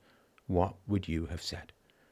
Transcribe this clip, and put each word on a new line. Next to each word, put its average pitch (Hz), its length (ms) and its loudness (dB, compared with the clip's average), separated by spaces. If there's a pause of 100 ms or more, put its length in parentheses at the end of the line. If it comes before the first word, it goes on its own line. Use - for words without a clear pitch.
(460)
what 92 280 4 (120)
would 98 220 0
you 82 180 0
have 85 140 -8
said? - 320 -10 (400)